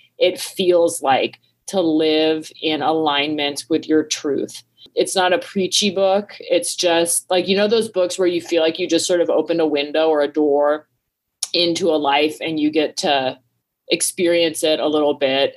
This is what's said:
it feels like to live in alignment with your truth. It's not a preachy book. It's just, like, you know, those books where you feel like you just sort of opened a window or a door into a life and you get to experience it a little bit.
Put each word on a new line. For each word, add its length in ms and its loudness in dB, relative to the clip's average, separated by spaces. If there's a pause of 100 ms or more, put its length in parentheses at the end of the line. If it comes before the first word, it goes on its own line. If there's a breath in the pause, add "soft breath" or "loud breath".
(180 soft breath)
it 220 0
feels 640 0
like 380 0 (260)
to 140 -2
live 720 0 (100)
in 200 -2
alignment 840 -2
with 200 -2
your 160 2
truth. 580 -6 (320 loud breath)
It's 220 -2
not 160 2
a 60 2
preachy 520 -2
book. 480 0
It's 380 -2
just, 520 0
like, 200 0
you 80 2
know, 100 2
those 220 0
books 280 -2
where 120 2
you 120 0
feel 220 0
like 160 0
you 80 -4
just 200 0
sort 140 2
of 80 0
opened 320 0
a 60 2
window 420 0
or 140 2
a 60 0
door 580 0 (680)
into 380 0
a 60 2
life 440 0
and 200 -4
you 100 2
get 280 -2
to 380 -2 (520)
experience 720 0
it 160 0
a 80 -2
little 280 0
bit. 420 0